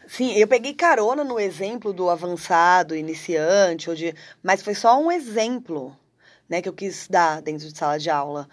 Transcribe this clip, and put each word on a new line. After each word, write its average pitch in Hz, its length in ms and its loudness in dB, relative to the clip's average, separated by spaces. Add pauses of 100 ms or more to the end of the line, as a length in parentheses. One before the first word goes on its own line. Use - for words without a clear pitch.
Sim, 247 260 -4
eu 208 140 4
peguei 254 260 0
carona 285 500 2
no 247 160 -4
exemplo 202 540 -6
do 180 160 -2
avançado, 170 880 2
iniciante, 165 920 0
ou 170 60 -4
de, 160 180 -6 (280)
mas 190 200 0
foi 208 140 -6
só 240 240 4
um 320 120 0
exemplo, 226 840 -4 (540)
né, 170 120 -4
que 180 60 -10
eu 175 60 -6
quis 180 340 -10
dar 165 340 2
dentro 151 240 -6
de 156 100 -18
sala 147 220 -2
de 156 120 -4
aula, 147 440 -2